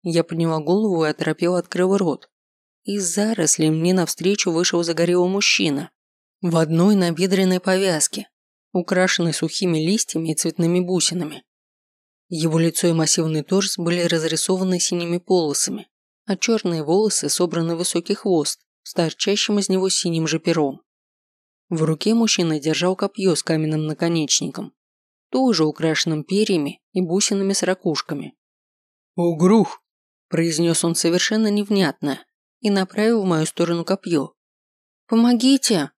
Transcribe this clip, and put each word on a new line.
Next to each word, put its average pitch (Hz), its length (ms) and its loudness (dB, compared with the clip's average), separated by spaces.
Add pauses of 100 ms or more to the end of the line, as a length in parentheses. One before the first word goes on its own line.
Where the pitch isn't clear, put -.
Я 170 200 0
подняла 165 380 -2
голову 175 440 0
и 151 40 2
оторопела 170 500 -2
открыла 185 400 0
рот. 165 320 -2 (540)
Из 202 180 -4
зарослей 180 680 0
мне 160 220 0
навстречу 185 600 0
вышел 170 320 0
загорелый 170 440 0
мужчина 180 640 0 (500)
в 170 160 0
одной 165 380 4
набедренной 185 680 2
повязке, 185 680 0 (440)
украшенной 180 600 0
сухими 165 460 -2
листьями 165 520 -2
и 156 40 0
цветными 170 460 0
бусинами. 170 640 -4 (840)
Его 160 300 0
лицо 165 300 2
и 170 40 4
массивный 160 500 0
торс 196 360 -2
были 175 240 -2
разрисованы 170 760 -2
синими 175 400 -2
полосами, 180 720 -2 (380)
а 190 100 -2
черные 180 480 -2
волосы 190 440 0
собраны 170 460 -2
в 165 40 -6
высокий 175 360 -2
хвост 170 460 0 (220)
с - 120 -18
торчащим 202 640 0
из 196 100 -2
него 185 200 0
синим 165 380 0
же 156 120 -2
пером. 151 440 0 (840)
В 160 140 -2
руке 160 320 0
мужчина 175 460 2
держал 160 340 0
копье 190 400 0
с - 80 -4
каменным 156 440 -2
наконечником, 156 880 -2 (560)
тоже 240 340 2
украшенным 156 580 -2
перьями 185 580 0 (120)
и 185 80 0
бусинами 196 520 0
с 196 120 -2
ракушками. 165 720 -4 (800)
"Угрух!" 175 680 2 (460)
произнес 165 560 0
он 165 100 0
совершенно 196 540 0
невнятно 196 760 0 (360)
и 208 100 0
направил 208 520 0
в 190 40 -2
мою 160 200 2
сторону 170 380 -2
копье. 170 500 -2 (720)
"Помогите!" 233 920 2